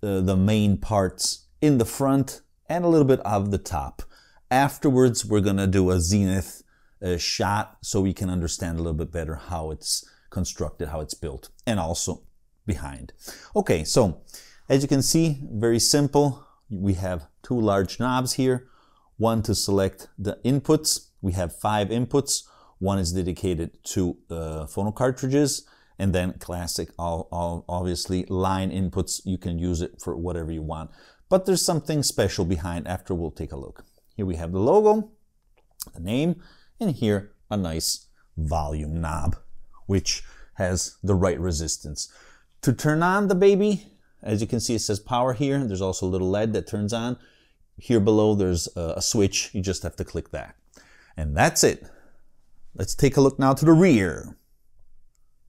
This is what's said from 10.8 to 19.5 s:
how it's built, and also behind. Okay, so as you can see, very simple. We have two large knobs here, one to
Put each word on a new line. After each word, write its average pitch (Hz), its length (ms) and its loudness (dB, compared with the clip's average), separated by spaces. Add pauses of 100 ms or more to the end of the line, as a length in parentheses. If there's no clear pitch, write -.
how 78 140 -8
it's 76 120 -10
built, - 360 -12 (180)
and 107 140 -2
also - 420 -6 (420)
behind. 69 460 -8 (460)
Okay, 95 260 2
so 101 380 2 (480)
as 139 140 4
you 143 40 -2
can 135 140 2
see, 160 400 2 (100)
very 117 280 2
simple. 143 680 2 (220)
We 98 240 0
have 90 340 -6 (160)
two 123 160 -2
large 98 400 2
knobs 127 340 -2
here, 127 360 0 (480)
one 113 260 0
to 110 100 0